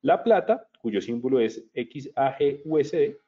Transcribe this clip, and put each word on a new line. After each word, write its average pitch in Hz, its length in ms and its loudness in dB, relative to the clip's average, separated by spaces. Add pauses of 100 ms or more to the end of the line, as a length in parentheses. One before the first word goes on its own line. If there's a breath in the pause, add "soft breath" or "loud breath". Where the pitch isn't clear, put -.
La 160 220 2
plata, 220 440 2 (120)
cuyo 107 200 -2
símbolo 120 380 -2
es 110 260 0 (100)
X 131 420 -10
A 135 200 0
G 139 280 0
U 156 140 0
S 147 180 -2
D 143 320 0